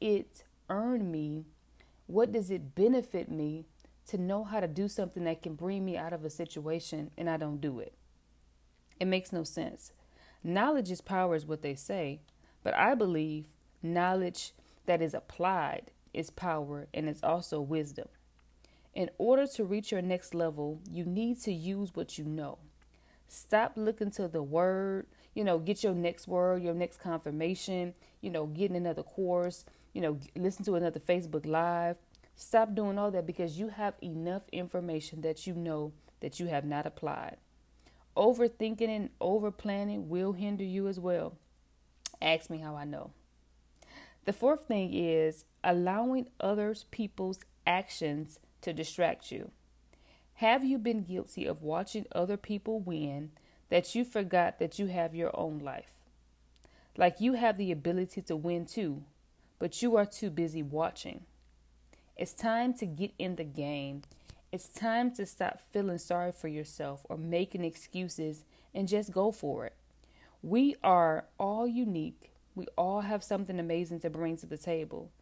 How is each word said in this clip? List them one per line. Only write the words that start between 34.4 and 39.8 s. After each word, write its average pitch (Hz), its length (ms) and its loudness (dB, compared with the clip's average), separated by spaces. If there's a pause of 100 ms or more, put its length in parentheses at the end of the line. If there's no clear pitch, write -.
information 170 680 -4
that 156 240 -2
you 185 80 -4
know 156 380 -2 (300)
that - 180 -6
you 180 60 -2
have 147 180 0
not 147 220 -2
applied. - 520 -6 (800)
Overthinking 226 760 4
and 214 200 -2 (100)
overplanning 208 880 0